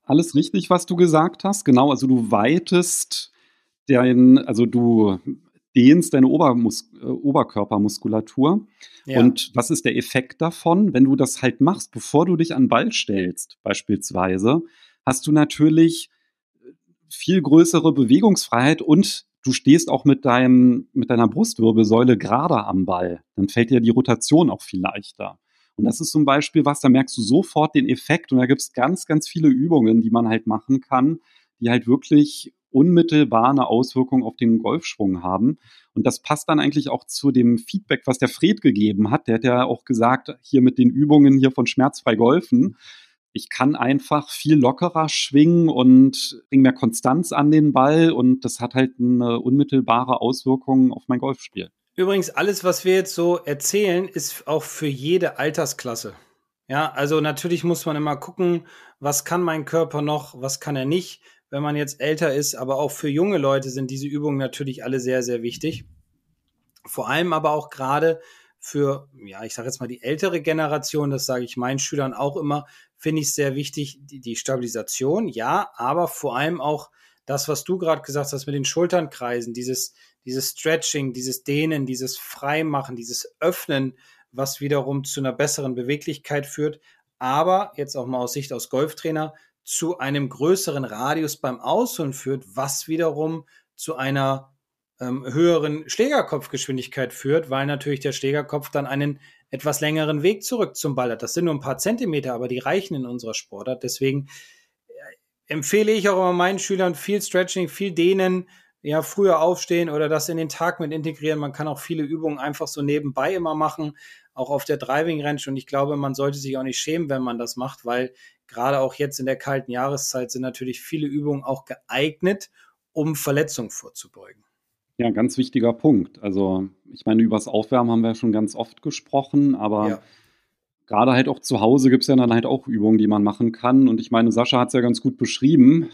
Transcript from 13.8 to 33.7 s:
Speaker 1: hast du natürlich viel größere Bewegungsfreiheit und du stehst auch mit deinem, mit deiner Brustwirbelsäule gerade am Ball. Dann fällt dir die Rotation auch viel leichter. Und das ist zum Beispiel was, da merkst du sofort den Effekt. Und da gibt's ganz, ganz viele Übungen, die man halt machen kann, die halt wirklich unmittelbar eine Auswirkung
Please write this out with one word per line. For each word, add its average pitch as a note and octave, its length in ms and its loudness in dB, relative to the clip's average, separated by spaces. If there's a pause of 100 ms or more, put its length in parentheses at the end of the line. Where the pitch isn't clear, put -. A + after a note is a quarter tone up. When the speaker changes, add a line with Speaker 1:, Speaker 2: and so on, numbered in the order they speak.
Speaker 1:
hast C3 220 -2
du D3+ 40 0
natürlich D#3+ 800 2 (1000)
viel F#3+ 320 0
größere D#3+ 520 6
Bewegungsfreiheit C#3 880 4
und - 440 2 (180)
du C3 80 0
stehst D#3+ 380 6
auch - 160 0
mit C3+ 200 4
deinem, B2+ 680 6
mit B2 160 -2
deiner A#2 180 6
Brustwirbelsäule A2+ 920 4
gerade A#2+ 480 0
am F#2 200 0
Ball. F2+ 360 -2 (140)
Dann G2+ 140 0
fällt A#2 200 2
dir B2+ 120 4
die A#2 80 4
Rotation B2 600 4
auch G2 120 -6
viel F#2 200 -8
leichter. G2 580 -8 (360)
Und - 100 0
das - 140 -2
ist D#3 120 -6
zum D#3 140 2
Beispiel C#3+ 400 2
was, C#3+ 140 0
da C3+ 100 -14
merkst C3 280 -4
du A#2+ 40 -4
sofort D3+ 540 0
den C3+ 120 2
Effekt. D3 440 -4
Und C3 80 2
da B2+ 60 2
gibt's C3 280 -2
ganz, C#3+ 320 -2
ganz D#3 220 -2
viele D#3 220 2
Übungen, B2+ 520 4
die A2+ 80 0
man A#2 180 2
halt A2+ 200 -2
machen B2+ 340 -2
kann, C#3 380 0 (400)
die A#2+ 100 0
halt A#2+ 180 0
wirklich D3 640 2 (160)
unmittelbar D3 800 4
eine C3+ 160 2
Auswirkung B2+ 560 0